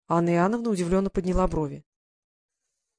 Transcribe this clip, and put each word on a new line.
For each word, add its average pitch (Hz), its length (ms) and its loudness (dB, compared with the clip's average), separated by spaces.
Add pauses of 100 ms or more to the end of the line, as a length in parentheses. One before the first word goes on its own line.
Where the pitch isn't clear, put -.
Анна 170 260 2
Иоанновна 220 360 0
удивленно 190 400 0
подняла 185 380 0
брови. 143 380 -6 (1120)